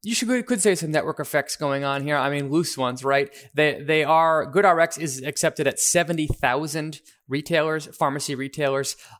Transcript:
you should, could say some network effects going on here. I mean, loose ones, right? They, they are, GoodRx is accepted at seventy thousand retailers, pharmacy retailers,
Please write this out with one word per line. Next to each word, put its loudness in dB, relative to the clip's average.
you -4
should, 0
could 0
say 4
some -6
network -2
effects -2
going -2
on -2
here. 0
I 2
mean, -2
loose 0
ones, -2
right? 2
They, 2
they 2
are, 2
GoodRx 4
is -6
accepted -2
at 0
seventy 0
thousand -2
retailers, 0
pharmacy -2
retailers, -2